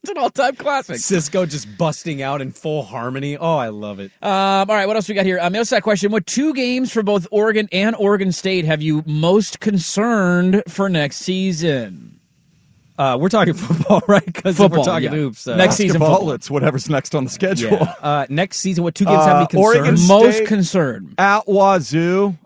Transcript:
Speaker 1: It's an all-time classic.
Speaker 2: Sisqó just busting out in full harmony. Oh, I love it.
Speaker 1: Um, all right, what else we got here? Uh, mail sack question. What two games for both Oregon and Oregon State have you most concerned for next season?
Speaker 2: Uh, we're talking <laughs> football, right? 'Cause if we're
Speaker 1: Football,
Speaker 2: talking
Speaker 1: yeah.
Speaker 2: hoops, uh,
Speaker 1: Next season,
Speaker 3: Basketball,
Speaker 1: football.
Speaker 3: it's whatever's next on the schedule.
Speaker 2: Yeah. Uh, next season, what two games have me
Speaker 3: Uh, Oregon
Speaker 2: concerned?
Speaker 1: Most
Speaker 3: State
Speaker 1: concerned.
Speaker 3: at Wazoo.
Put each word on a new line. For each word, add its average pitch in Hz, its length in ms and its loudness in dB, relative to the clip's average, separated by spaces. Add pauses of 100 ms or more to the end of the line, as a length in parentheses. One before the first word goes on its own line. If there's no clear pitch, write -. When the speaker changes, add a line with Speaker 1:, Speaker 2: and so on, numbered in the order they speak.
Speaker 1:
It's 392 80 -10
an 339 80 -8
all-time 262 360 -2
classic. 262 420 -6
Speaker 2:
Sisqó 180 520 -2
just 104 300 -14
busting 151 420 -4
out 139 180 -6
in 131 120 -8
full 151 320 -6
harmony. 131 540 -8
Oh, 165 180 -2
I 120 140 -2
love 104 300 -10
it. 98 120 -14 (100)
Speaker 1:
Um, 208 80 -4 (400)
all 214 60 2
right, 196 100 0
what 214 100 -2
else 202 140 -4
we 214 60 -6
got 190 100 0
here? 185 140 0
Uh, 175 100 0
mail 220 160 -2
sack 220 160 0
question. 202 300 0
What 214 160 -2
two 294 260 -2
games 254 400 -2
for 226 80 0
both 202 300 0
Oregon 214 400 0
and 208 240 0
Oregon 196 360 2
State 185 340 -2
have 156 180 0
you 156 240 0
most 170 540 0
concerned 196 1040 0
for 196 220 -2
next 151 280 -2
season? 147 1040 -4 (800)
Speaker 2:
Uh, 131 200 0
we're 180 100 0
talking 175 240 2
<laughs> - 20 -2
football, - 520 0
right? 196 240 4
'Cause 185 220 -2
if 151 60 -2
we're 202 80 8
Speaker 1:
Football, 156 160 2
Speaker 2:
talking 165 280 0
Speaker 1:
yeah. 151 60 -4
Speaker 2:
hoops, 135 300 -6
uh, 120 80 -4
Speaker 1:
Next 180 220 4
season, 180 220 2
Speaker 3:
Basketball, 156 180 4
Speaker 1:
football. 170 180 -2
Speaker 3:
it's - 160 -12
whatever's 143 360 -2
next 147 280 -2
on 135 80 0
the 123 80 -8
schedule. 185 400 -2
Speaker 2:
Yeah. - 280 2
Uh, 147 300 -2
next 170 280 -4
season, 175 260 -2
what 170 100 -2
two 202 120 0
games 156 200 4
have 147 260 4
me 185 80 2
Speaker 3:
Uh, 196 40 6
Oregon 214 220 4
Speaker 2:
concerned? 170 220 4
Speaker 1:
Most 214 280 8
Speaker 3:
State 220 120 0
Speaker 1:
concerned. 156 680 -2
Speaker 3:
at 202 300 2
Wazoo. 185 1000 2